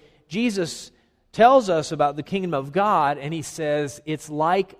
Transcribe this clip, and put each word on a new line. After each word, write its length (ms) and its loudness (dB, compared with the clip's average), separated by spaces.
Jesus 600 -4
tells 360 6
us 220 0
about 240 0
the 80 -8
kingdom 300 -4
of 180 -4
God, 460 2
and 160 -8
he 80 -6
says, 640 -4
"It's 240 -8
like 500 -2